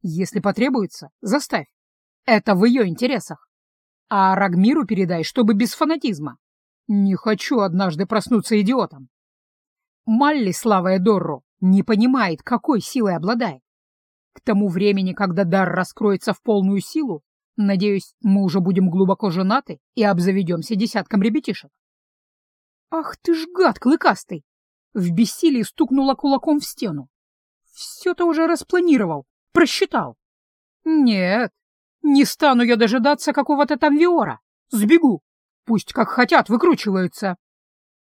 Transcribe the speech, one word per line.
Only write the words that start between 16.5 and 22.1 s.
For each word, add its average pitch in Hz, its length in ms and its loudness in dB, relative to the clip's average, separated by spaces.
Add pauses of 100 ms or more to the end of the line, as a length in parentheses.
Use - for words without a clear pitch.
силу, 233 420 -6 (340)
надеюсь, 202 680 -2
мы 196 220 2
уже 185 160 0
будем 185 280 2
глубоко 190 420 0
женаты 190 500 -4 (140)
и 226 100 0
обзаведёмся 185 720 -2
десятком 202 460 -2
ребятишек. 226 500 -4 (1160)